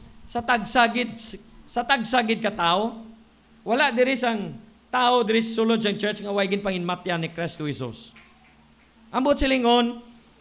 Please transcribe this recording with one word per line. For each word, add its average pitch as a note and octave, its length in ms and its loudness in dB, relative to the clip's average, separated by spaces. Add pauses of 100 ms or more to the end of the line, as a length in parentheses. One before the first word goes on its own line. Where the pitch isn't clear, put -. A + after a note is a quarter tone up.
(260)
sa A#3+ 160 -6
tagsagid, A#3 720 2 (560)
sa A#3+ 160 -2
tagsagid A3+ 560 2
ka G#3 80 -2
tao? F#3 480 0 (640)
Wala B3+ 320 0
diri B3+ 240 2
sang G#3 400 -4 (320)
tao B3 320 4
diri A3 160 2
sa A3+ 240 0
sulod A3+ 160 4
sang G#3 160 0
church G#3 240 -2
nga G3+ 160 -6
way G3 160 0
ginpanginmatyan F3+ 720 -2
ni E3 80 -4
Kristo D#3 400 -6
Jesus. B2 400 -10 (1040)
Ambot C4+ 240 2
silingon, A#3+ 640 2 (380)